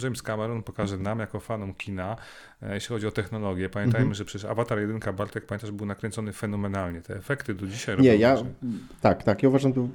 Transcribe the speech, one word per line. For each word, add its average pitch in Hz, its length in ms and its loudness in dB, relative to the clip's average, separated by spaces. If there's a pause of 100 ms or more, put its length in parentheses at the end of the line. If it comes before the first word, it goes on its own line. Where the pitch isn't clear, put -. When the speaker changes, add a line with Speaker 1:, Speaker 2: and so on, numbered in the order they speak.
Speaker 1:
James 123 200 -4
Cameron 110 400 -4
pokaże 101 340 -4
nam 104 220 -2
jako 104 200 -6
fanom 101 340 -6
kina, 95 420 -6 (460)
e, 104 120 -6
jeśli 101 160 -6
chodzi 110 180 -2
o 104 40 -4
technologię. 98 580 -2
Pamiętajmy, 113 340 2
Speaker 2:
Mhm. 110 120 0
Speaker 1:
że 101 100 -6
przecież 101 240 -10
Avatar 110 300 0
jedynka, 104 340 -2
Bartek, 101 320 -6
pamiętasz, 104 260 -8
był 104 140 -8
nakręcony 104 480 -6
fenomenalnie. 98 680 -4
Te - 140 -10
efekty 117 380 -4
do 95 140 -6
dzisiaj 104 300 -4
Speaker 2:
Nie, 131 140 10
Speaker 1:
robią 104 100 8
Speaker 2:
ja, - 140 8
Speaker 1:
wrażenie. 123 160 -2 (500)
Speaker 2:
tak, 107 220 4
tak, 104 200 2
ja 135 60 8
uważam, 131 240 6
to 127 80 0
był 123 140 0